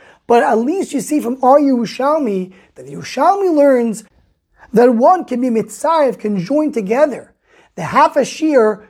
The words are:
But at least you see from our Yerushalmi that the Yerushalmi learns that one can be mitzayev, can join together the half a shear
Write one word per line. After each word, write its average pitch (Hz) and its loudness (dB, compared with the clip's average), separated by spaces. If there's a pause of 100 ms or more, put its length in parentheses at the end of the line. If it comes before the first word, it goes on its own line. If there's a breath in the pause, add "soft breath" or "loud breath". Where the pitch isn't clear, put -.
(260 soft breath)
But 240 2
at 247 0
least 302 -4
you 269 -4
see 294 -4
from 240 -6
our 262 6
Yerushalmi 247 -2 (220 soft breath)
that 127 -20
the 147 -18
Yerushalmi 349 -2
learns 247 2 (680 soft breath)
that 240 4
one 320 2
can 240 -6
be 254 -2
mitzayev, 233 -2
can 208 -4
join 285 -2
together 233 -2 (420 soft breath)
the 175 -10
half 294 2
a 262 0
shear 233 0